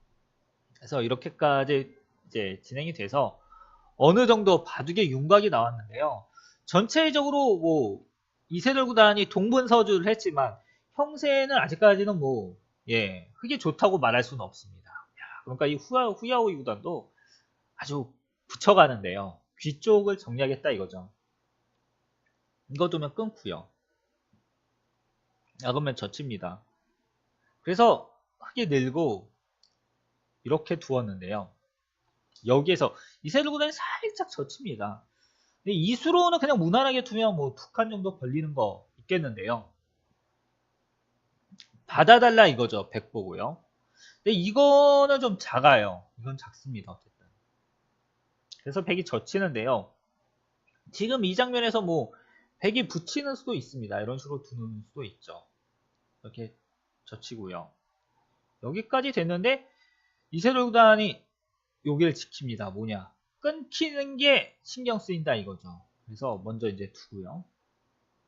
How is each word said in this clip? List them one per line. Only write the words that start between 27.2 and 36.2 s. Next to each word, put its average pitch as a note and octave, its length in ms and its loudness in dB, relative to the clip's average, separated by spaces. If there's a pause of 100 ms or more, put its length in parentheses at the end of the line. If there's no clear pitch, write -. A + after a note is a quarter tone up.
그래서 F#3 540 2 (220)
크게 - 300 -6
늘고 C3 680 -2 (1120)
이렇게 D#3 320 -2
두었는데요. G2+ 720 -6 (920)
여기에서 C#3+ 500 2 (280)
이세돌 C#4+ 280 0
구단이 D4 200 -2
살짝 - 580 -8
젖힙니다. A2+ 720 -10 (600)
근데 G3 100 -4
이수로는 D#4+ 640 2